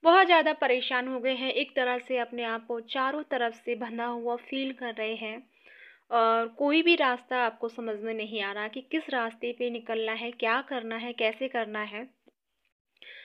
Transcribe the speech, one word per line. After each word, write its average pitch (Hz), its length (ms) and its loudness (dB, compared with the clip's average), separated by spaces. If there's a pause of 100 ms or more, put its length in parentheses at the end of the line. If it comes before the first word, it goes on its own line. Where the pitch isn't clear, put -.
बहुत 359 220 10
ज़्यादा 320 260 6
परेशान 254 560 0
हो 262 120 -4
गए 262 140 0
हैं, 254 180 -4
एक 285 240 -2
तरह 247 220 0
से 247 200 -4
अपने 240 260 -4
आप 226 220 -6
को 233 140 -6
चारों 269 420 -2
तरफ 240 320 -2
से 240 200 -6
बंधा 233 300 -6
हुआ 240 320 -4
फील 269 360 -6
कर 240 220 -8
रहे 220 200 -4
हैं 226 360 -10 (600)
और 226 380 4
कोई 285 340 4
भी 339 120 6
रास्ता 254 420 0
आपको 233 320 0
समझ 226 320 -6
में 226 140 -4
नहीं 214 280 -4
आ 196 100 -4
रहा 208 160 -6
कि 254 120 -10
किस 311 300 -4
रास्ते 240 480 -2
पे 240 120 0
निकलना 226 420 -4
है, 226 180 -6
क्या 240 320 0
करना 226 340 -6
है, 233 160 -8
कैसे 233 360 -2
करना 214 340 -4
है। 214 260 -10 (1160)